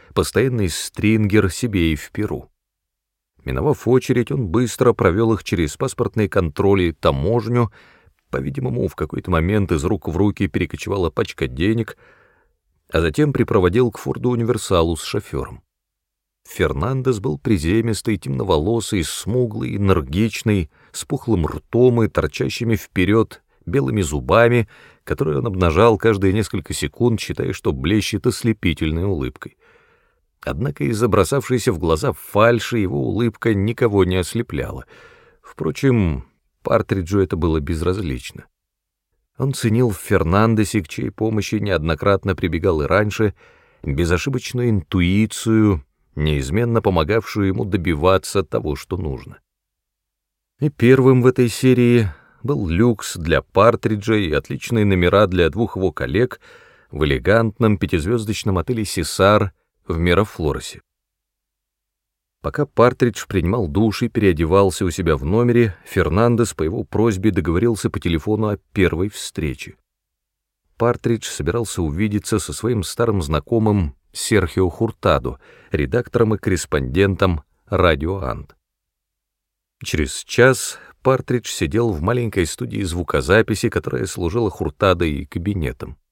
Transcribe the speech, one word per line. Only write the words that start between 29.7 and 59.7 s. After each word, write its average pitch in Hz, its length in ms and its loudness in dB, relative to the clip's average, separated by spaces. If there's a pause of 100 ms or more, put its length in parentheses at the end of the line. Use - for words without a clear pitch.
Однако - 440 -6
из-за 117 220 0
бросавшейся 113 640 0
в 82 60 -2
глаза 80 340 0
фальши 113 680 0
его 78 220 -2
улыбка 110 540 -2
никого 101 500 2
не 90 120 0
ослепляла. 110 680 -4 (560)
Впрочем, 90 840 0 (380)
Партриджу 98 580 0
это 90 160 0
было 80 240 0
безразлично. 80 840 -4 (920)
Он 135 160 -2
ценил 117 360 2
в 92 80 -6
Фернандесе, 104 840 2
к - 60 -10
чьей - 220 -6
помощи 107 460 -4
неоднократно 95 800 0
прибегал 85 480 0
и 69 40 -2
раньше, 104 480 0 (500)
безошибочную 90 840 -2
интуицию — 101 1120 2 (320)
неизменно 78 640 0
помогавшую 101 640 0
ему 113 160 -2
добиваться 90 760 0
того, 69 340 -4
что - 200 -8
нужно. 76 420 -8 (1200)
И 147 100 0
первым 127 540 6
в 127 40 6
этой 127 220 4
серии 120 640 4 (320)
был 117 260 -4
люкс 107 480 0
для 78 260 0
Партриджа 107 760 2
и 90 160 0
отличные 107 520 -2
номера 95 420 4
для 87 240 2
двух 101 260 -4
его 92 160 0
коллег 95 480 -2 (500)
в 73 140 -2
элегантном 104 720 2
пятизвездочном 101 800 -2
отеле 110 260 -2
«Сесар» 95 680 2 (340)